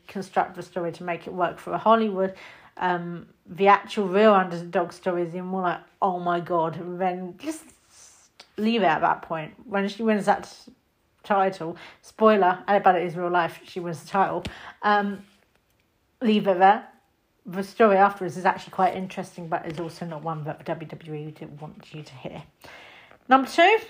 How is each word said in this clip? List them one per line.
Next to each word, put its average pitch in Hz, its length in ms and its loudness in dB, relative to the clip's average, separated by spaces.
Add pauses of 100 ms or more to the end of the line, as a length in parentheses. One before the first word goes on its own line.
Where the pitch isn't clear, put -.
construct 190 500 -4
the 175 60 -12
story 170 280 -6
to 175 120 -16
make 170 240 -8
it 170 60 -12
work 180 260 -2
for 175 180 -6
Hollywood, 202 580 2 (400)
um, 175 520 -4 (180)
the 190 220 0
actual 196 420 2
real 208 240 6
underdog 175 580 0
story 175 320 -4
is 165 60 -6
even 180 160 -10
more 185 160 -4
like, 170 180 -2 (220)
"Oh 185 180 0
my 175 220 -2
God," 165 340 -2
and 175 240 -10
then 185 380 -4
just 311 260 -10 (920)
leave 220 240 0
it 185 40 4
at 156 140 2
that 156 220 0
point. 160 320 -10 (120)
When 196 220 -2
she 208 160 -8
wins 214 220 0
that - 180 2
t-, - 300 -20 (500)
title, 190 540 -2 (240)
spoiler, 202 680 4
uh, 202 120 4
but 190 160 4
it 170 80 0
is 170 120 -6
real 175 160 -4
life, 170 320 0
she - 160 -12
wins 170 240 -8
the - 60 -20
title. 175 340 0 (380)
Um, 202 420 0 (1000)
leave 214 260 2
it 180 120 2
there. 202 260 6 (600)
The 190 180 -8
story 202 340 4
afterwards 190 400 2
is 180 80 -6
actually - 280 -2
quite 185 220 2
interesting, 185 520 -10
but 170 180 -4
is 160 140 -8
also 170 260 -10
not 156 160 -10
one 156 220 -6
that 151 220 -10
W 160 220 -8
W 156 280 -14
E 151 160 -10
didn't 151 280 -18
want - 340 -18
you 151 100 -16
to - 100 -20
hear. 151 300 -16 (840)
Number 262 220 2
two 392 280 6 (120)